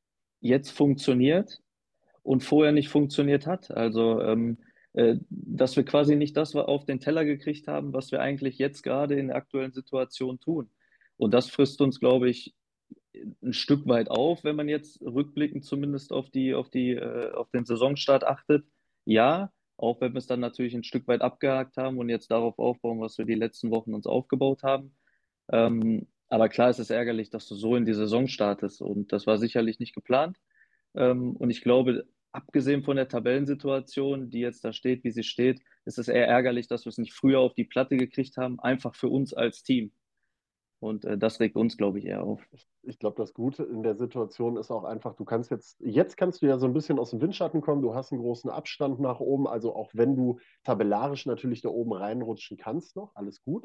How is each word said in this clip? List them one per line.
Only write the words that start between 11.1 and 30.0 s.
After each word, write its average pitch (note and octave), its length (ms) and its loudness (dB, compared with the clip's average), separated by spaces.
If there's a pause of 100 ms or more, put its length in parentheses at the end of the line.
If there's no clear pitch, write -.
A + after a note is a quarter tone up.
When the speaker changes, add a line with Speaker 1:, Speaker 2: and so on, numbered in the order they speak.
Speaker 1:
Und A2 180 2
das B2 160 0
frisst C#3 300 2
uns, C3+ 200 2
glaub B2+ 240 4
ich, B2 300 -2 (880)
ein B2 100 -4
Stück C#3+ 340 0
weit A#2 240 2
auf, D3 340 0
wenn D3+ 120 -2
man D3+ 120 -4
jetzt D3 340 -6
rückblickend C#3+ 640 -4
zumindest C#3+ 480 -6
auf C3+ 180 -6
die, C3 240 0
auf B2+ 140 -2
die, B2 240 0
äh, A#2+ 400 -6
auf - 180 -6
den A#2+ 140 -2
Saisonstart C3+ 600 2
achtet. C#3+ 400 2 (400)
Ja, C#3 480 4 (240)
auch A#2 240 -2
wenn B2 120 0
wir C3 60 -6
es B2 80 -8
dann B2 140 -2
natürlich A#2+ 340 -4
ein A#2 100 -6
Stück - 220 -6
weit A#2+ 160 2
abgehakt C3 540 -2
haben C3 220 -4
und A#2+ 100 -4
jetzt A#2 220 -2
darauf A2+ 280 0
aufbauen, A#2 420 -2
was A2+ 180 -8
wir A2+ 60 -2
die A2+ 100 0
letzten A2+ 360 -2
Wochen A2+ 240 -2
uns G#2+ 120 -6
aufgebaut C3+ 560 0
haben. C3+ 340 -2 (560)
Ähm, A2+ 560 2 (200)
aber A2+ 200 4
klar, A#2+ 220 4
es A#2+ 80 0
ist A2+ 120 -8
ärgerlich, A2+ 400 -2
dass - 160 -12
du G#2+ 80 -14
so A2 220 0
in A#2+ 80 2
die A2 100 2
Saison G#2+ 320 2
startest G2+ 560 -2
und G2+ 300 -4
das G#2 140 -2
war G#2+ 120 4
sicherlich A2+ 400 0
nicht - 160 -8
geplant. D3+ 440 0 (580)